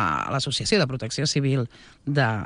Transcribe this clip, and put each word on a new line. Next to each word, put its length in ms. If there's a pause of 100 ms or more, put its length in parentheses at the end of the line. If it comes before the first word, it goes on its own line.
(260)
a 80
l'Associació 480
de 80
Protecció 400
Civil 380 (380)
de, 220 (180)